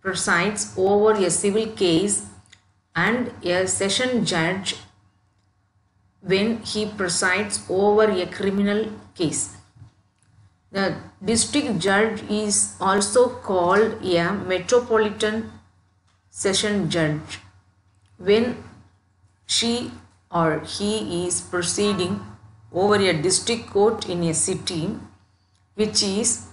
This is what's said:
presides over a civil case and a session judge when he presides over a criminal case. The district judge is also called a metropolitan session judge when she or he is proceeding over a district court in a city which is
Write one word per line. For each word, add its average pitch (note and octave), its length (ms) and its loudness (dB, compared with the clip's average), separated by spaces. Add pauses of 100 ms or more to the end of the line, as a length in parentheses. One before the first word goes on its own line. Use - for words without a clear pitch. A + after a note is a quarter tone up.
presides F#3+ 760 0
over G#3 360 4
a F#3+ 180 2
civil G3+ 360 0 (180)
case F#3 420 2 (680)
and A3+ 380 0 (120)
a F3+ 220 0
session G3 580 0
judge F3+ 520 -2 (1500)
when G#3+ 380 2
he G#3+ 160 -2 (160)
presides F#3+ 720 -2
over G#3 400 4
a F3+ 160 0
criminal G3+ 600 0 (280)
case. - 420 -4 (1160)
The F#3+ 240 0 (280)
district A#3 540 0
judge G3 500 2
is G#3 520 -2
also G3+ 480 4
called F#3+ 760 2
a F3 280 2
metropolitan G#3+ 1200 0 (760)
session G3 640 -2
judge D#3 480 -2 (800)
when A3+ 460 2 (840)
she A#3+ 460 -2 (360)
or D#3+ 360 0
he G3+ 640 -4
is F3+ 160 -4
proceeding F3+ 800 -2 (520)
over G3+ 240 2
a F#3+ 160 4 (100)
district A3+ 480 -2
court G#3+ 380 2
in F3 160 -2
a E3 100 0
city F3+ 640 -4 (800)
which G#3 260 0
is G3+ 500 -2